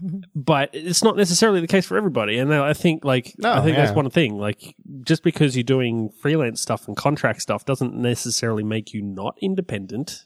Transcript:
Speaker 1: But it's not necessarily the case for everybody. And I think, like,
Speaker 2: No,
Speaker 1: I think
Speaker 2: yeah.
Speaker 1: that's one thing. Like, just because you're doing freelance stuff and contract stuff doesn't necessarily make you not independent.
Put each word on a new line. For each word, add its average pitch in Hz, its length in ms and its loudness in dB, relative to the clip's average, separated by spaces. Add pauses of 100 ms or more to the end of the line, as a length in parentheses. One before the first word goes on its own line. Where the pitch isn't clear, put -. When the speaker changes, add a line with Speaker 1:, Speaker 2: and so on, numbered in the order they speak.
(360)
Speaker 1:
But 143 380 0
it's 165 300 -2
not 220 140 6
necessarily 196 440 4
the 165 60 -4
case 190 180 2
for 185 120 -2
everybody. 120 400 0
And 135 160 2
I 147 200 4
think, 160 300 0
like, 127 340 0
Speaker 2:
No, 233 160 0
Speaker 1:
I - 80 2
think 135 160 4
Speaker 2:
yeah. 143 80 4
Speaker 1:
that's 104 100 2
one 139 140 2
thing. 113 280 2
Like, 104 380 -6 (280)
just 160 200 0
because 151 320 2
you're 123 80 0
doing 120 460 0 (120)
freelance 143 400 0
stuff - 260 -6
and 104 80 -8
contract 143 460 -2
stuff - 240 -4
doesn't 127 300 -2
necessarily 117 680 -2
make 107 300 -4
you 107 80 -6
not 101 400 -8
independent. 143 840 -6